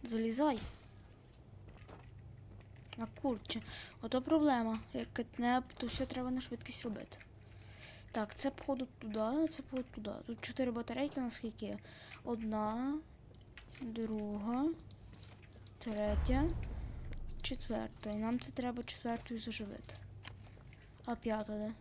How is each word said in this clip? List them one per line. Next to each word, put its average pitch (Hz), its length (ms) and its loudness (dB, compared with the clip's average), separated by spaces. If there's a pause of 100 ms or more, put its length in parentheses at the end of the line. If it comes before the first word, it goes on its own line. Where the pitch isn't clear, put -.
залізай. 226 560 6 (2500)
А 226 80 -2 (160)
курче, 233 400 0 (400)
ото 254 200 4
проблема. 254 580 6 (140)
Як 233 200 -2
кетнеп, 240 500 4 (140)
то 240 100 0
все 262 180 2
треба 254 260 0
на 254 100 2
швидкість - 420 -6
робити. - 340 -4 (960)
Так, 214 240 0
це 277 160 4
походу 269 360 0 (120)
туди, 226 480 4
це - 140 -2
походу 262 340 -2
туди. 208 160 -4 (160)
Тут 233 140 -4
чотири 247 300 2
батарейки 240 480 0
у 262 40 2
нас 233 120 0
скільки 220 300 -4
є? 202 120 -2 (460)
Одна, 226 760 2 (840)
друга, 220 840 2 (1300)
третя. 208 520 6 (1000)
Четверта. 220 680 -2
І 208 60 0
нам 226 240 2
це - 120 -4
треба 247 320 0
четвертою 233 560 -2
заживити. 214 540 -6 (1120)
А 240 100 2
п'ята 214 380 0
де? 214 280 0